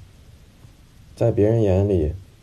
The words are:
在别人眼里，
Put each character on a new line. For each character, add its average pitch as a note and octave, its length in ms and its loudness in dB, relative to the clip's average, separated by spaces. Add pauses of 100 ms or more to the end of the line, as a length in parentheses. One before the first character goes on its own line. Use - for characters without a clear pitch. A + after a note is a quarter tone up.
(1160)
在 A#2+ 160 0
别 G2+ 160 2
人 A2+ 140 0
眼 G2+ 260 2
里， E2 240 -2 (320)